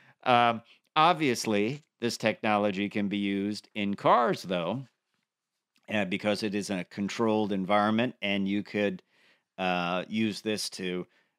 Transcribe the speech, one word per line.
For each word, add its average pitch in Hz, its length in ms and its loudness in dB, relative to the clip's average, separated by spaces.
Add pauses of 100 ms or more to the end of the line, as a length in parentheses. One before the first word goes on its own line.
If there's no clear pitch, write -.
(240)
Um, 120 400 4 (320)
obviously, 147 880 2 (160)
this 117 180 -2
technology 104 720 0
can 101 180 -2
be 101 120 -2
used 101 560 -2
in 104 180 -2
cars, 196 480 2
though, 92 460 -4 (1080)
uh, 104 120 0
because 98 360 -2
it 104 140 -2
is 101 160 -4
in 95 80 -2
a 90 40 -6
controlled 107 680 0
environment, 104 680 2
and 101 280 -2
you 101 160 0
could, 101 400 -2 (560)
uh, 90 480 -2
use 107 340 -2
this 107 300 -4
to, 90 340 -6 (340)